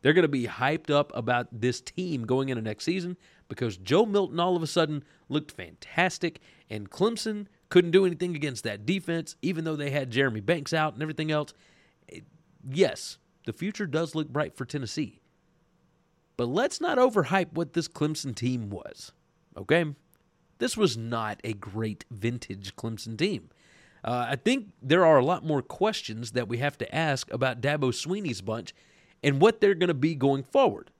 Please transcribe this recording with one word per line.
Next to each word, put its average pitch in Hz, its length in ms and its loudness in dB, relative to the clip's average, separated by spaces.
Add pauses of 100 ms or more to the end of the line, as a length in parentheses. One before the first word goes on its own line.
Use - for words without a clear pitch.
They're 143 120 4
gonna 165 160 6
be 127 180 -2
hyped 143 420 -2
up 143 240 2
about 120 380 -2
this 120 300 -2
team 160 440 -6
going 131 240 0
into 120 120 -4
next 107 240 -6
season 175 320 -2 (320)
because 113 280 -4
Joe 131 280 4
Milton 196 340 0
all 180 160 2
of 165 80 0
a 151 40 -4
sudden 151 360 0 (240)
looked 151 240 -4
fantastic, 160 880 -4 (300)
and 104 200 -8
Clemson 214 580 -2 (200)
couldn't 175 240 6
do 190 140 8
anything 175 300 -2
against 143 280 -4
that 104 220 -6
defense, 170 560 -2
even 165 240 -2
though 156 100 -2
they 143 140 -6
had 135 200 -4
Jeremy 117 300 0
Banks 143 340 -2
out 156 200 0
and 139 80 -10
everything 156 300 -4
else. 151 220 -2 (1120)
Yes, 139 500 0 (280)
the 110 80 -6
future 202 320 -6
does 156 300 -4
look 151 140 -2
bright 143 260 -4
for 131 100 -8
Tennessee. 135 540 -6 (1200)
But 120 100 -2
let's 190 320 -2
not 330 180 0
overhype 202 560 2
what 165 200 -4
this 165 160 -2
Clemson 147 440 -4
team 117 360 -4
was, - 420 -12 (460)
okay? 151 360 2 (640)
This 240 180 -2
was 170 220 2
not 113 460 -4
a 110 100 -4
great 104 580 -6
vintage 101 640 -6
Clemson 113 420 -8
team. 170 320 -2 (540)
Uh, 120 260 -2
I 139 60 0
think 240 340 0 (120)
there 165 240 6
are 156 120 10
a 127 60 8
lot 165 220 0
more 147 160 0
questions 117 720 -4
that 120 140 -2
we 117 100 -4
have 139 220 -2
to - 160 -6
ask 151 360 0
about 123 300 -2
Dabo 139 320 0
Swinney's 156 480 -4
bunch 107 320 -8 (500)
and 139 180 4
what 220 200 8
they're 202 140 6
gonna 175 180 2
be 147 220 2
going 139 280 2
forward. 254 560 2